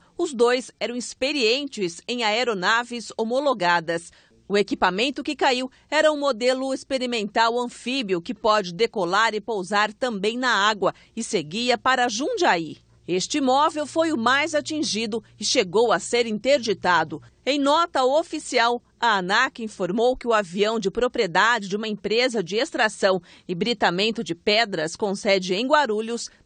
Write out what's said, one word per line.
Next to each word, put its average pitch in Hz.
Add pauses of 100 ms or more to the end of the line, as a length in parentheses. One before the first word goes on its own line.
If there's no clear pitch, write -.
(180)
os 339
dois 240
eram 226
experientes 254
em 240
aeronaves 233
homologadas. 175 (380)
O 202
equipamento 208
que 302
caiu 262 (220)
era 311
um 294
modelo 262
experimental 240
anfíbio 240
que -
pode 214
decolar 202
e 214
pousar 208
também 220
na 254
água 202 (200)
e 226
seguia 226
para 254
Jundiaí. 226 (300)
Este 180
imóvel 294
foi 320
o 269
mais 277
atingido 233 (160)
e 208
chegou 208
a 170
ser 240
interditado. 190 (240)
Em 285
nota 294
oficial, 254 (180)
a 220
anac 220
informou 220
que -
o 233
avião 208
de 190
propriedade 214
de 185
uma 220
empresa 220
de 170
extração 214 (260)
e 180
britamento 208
de 165
pedras 196
com 202
sede 196
em 233
Guarulhos 226 (140)